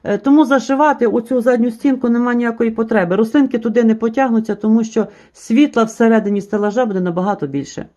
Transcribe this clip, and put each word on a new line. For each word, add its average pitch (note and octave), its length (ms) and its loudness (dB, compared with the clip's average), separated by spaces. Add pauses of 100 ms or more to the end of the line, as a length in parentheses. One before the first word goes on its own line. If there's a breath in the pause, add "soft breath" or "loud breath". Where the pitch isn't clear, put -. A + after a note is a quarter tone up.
е, G3+ 140 -4
тому C#4+ 280 4
зашивати C#4 640 2
оцю A3+ 340 -2
задню A#3+ 300 0
стінку B3+ 380 -2
нема A#3+ 240 0
ніякої A#3 380 -2
потреби. A3 440 0
Рослинки A#3 440 0
туди A3+ 240 0
не A3 120 4
потягнуться, A3+ 600 -2
тому A3 280 0
що A3 240 -2 (260 loud breath)
світла C4 500 0
всередині A3 580 0
стелажа G#3 440 -2
буде F#3+ 160 -4
набагато F3+ 460 -4
більше. C#3 380 -8 (120)